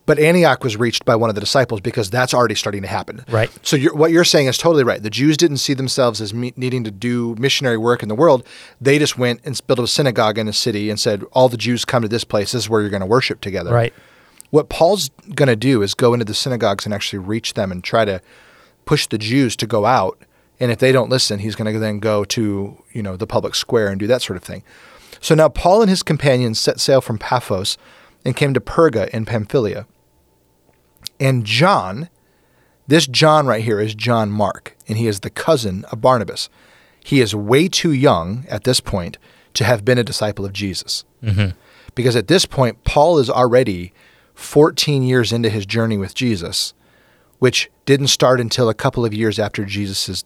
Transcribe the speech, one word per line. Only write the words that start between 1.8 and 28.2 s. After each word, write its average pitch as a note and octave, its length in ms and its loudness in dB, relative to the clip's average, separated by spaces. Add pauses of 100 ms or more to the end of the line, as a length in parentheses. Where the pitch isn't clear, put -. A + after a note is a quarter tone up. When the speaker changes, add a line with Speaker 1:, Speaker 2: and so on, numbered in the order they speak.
Speaker 1:
because G#2+ 300 -4
that's B2+ 240 -2
already A#2 220 2
starting G2+ 260 -6
to F#2 60 -8
happen. G#2+ 400 -10
Speaker 2:
Right. A2+ 200 0 (140)
Speaker 1:
So - 140 -2
you're, C#3+ 180 0
what D#3+ 160 4
you're E3+ 140 4
saying C#3+ 240 2
is A#2 100 -2
totally D#3+ 240 4
right. G2 180 0
The G#2+ 100 -6
Jews C#3+ 260 2
didn't D3 220 2
see - 140 -2
themselves B2 480 -2
as G#2 140 -8
me-, B2 220 -6
needing B2+ 260 -4
to G#2+ 80 -6
do A#2 480 -4
missionary B2+ 380 0
work A#2 260 0
in G#2+ 60 -8
the G#2+ 80 -4
world. C#3 280 4 (360)
They C3+ 180 4
just D3 200 0
went B2 260 -2
and C#3 80 -8
s-, - 80 -8
built B2+ 180 0
a A#2+ 80 0
synagogue A2+ 500 0
in A2 120 -4
a G#2 40 -6
city G#2+ 380 -2
and G#2 80 -6
said, G#2 320 -2
"All B2+ 180 4
the A#2+ 80 -2
Jews A2 280 -2
come A#2+ 180 0
to G#2+ 60 -4
this A2 160 -4
place. G2+ 260 -2
This A2+ 140 -4
is G#2 40 -10
where A2 120 0
you're G#2 100 -4
gonna F#2+ 160 -4
worship A#2+ 340 0
together." F#2+ 320 0
Speaker 2:
Right. A#2+ 220 2 (540)
Speaker 1:
What D3 200 2
Paul's E3+ 420 0 (260)
gonna C3+ 180 4
do A#2+ 260 2
is G2 140 -2
go A#2+ 180 2
into A#2+ 120 0
the G#2+ 100 -8
synagogues A2 520 -2
and G#2 60 -4
actually G2+ 280 -6
reach G#2 340 -6
them G2 160 -4
and F2+ 140 -10
try A2+ 200 2
to F#2+ 160 -4 (680)
push D3 200 0
the - 120 -4
Jews A2+ 380 0
to A2+ 100 -6
go G#2+ 200 0
out. A2+ 320 0 (400)
And B2 140 0
if A2 80 -4
they C3 100 4
don't B2 200 2
listen, A#2 280 0
he's G#2+ 160 -6
gonna G#2+ 240 -4
then G#2+ 220 -4
go G#2+ 240 0
to, G2+ 580 -4 (100)
you A#2 100 -8
know, F#2 140 -8
the G#2 120 -8
public - 260 -2
square A2 340 0
and G2 120 -4
do G#2 80 -4
that B2 140 2
sort F#2+ 160 -8
of - 40 -14
thing. F#2 220 -14 (560)
So D#3 160 2
now D#3 140 6
Paul G3 320 2
and G3 80 4
his F#3 120 0
companions B2+ 560 0
set - 220 -2
sail C3+ 200 4
from A2+ 180 -6
Paphos G2+ 600 -4 (460)